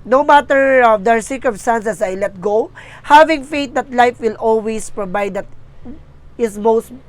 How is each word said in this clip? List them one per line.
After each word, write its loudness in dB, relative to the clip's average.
No 0
matter, 4
uh, 4
the 0
circumstances -4
I -4
let -6
go. -2
Having 6
faith -6
that -4
life 2
will -4
always -2
provide -6
that -10
is -4
most 0